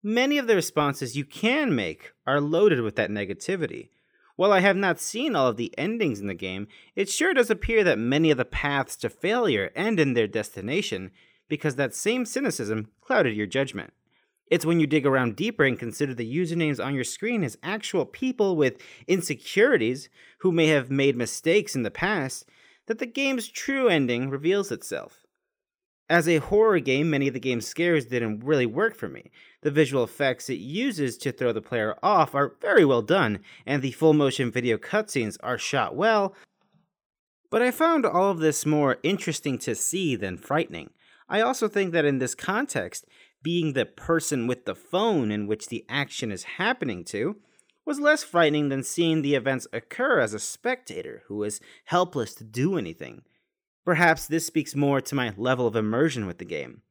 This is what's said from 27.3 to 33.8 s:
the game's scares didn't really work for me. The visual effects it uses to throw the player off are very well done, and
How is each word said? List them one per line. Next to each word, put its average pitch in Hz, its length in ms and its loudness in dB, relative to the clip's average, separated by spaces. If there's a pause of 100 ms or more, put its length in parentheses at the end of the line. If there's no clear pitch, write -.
the 127 60 -6
game's 117 260 -2
scares 165 380 0
didn't 117 400 -4
really 135 220 2
work 175 280 -2
for - 140 -10
me. 67 220 -16 (320)
The 147 80 0
visual 139 340 2
effects 131 460 -4
it 127 60 -4
uses 147 600 -4
to 135 140 -4
throw 120 220 -2
the 107 80 -6
player 110 400 -4
off 180 320 4
are 139 260 0
very 269 240 6
well 131 160 4
done, 110 400 2 (240)
and 139 160 -2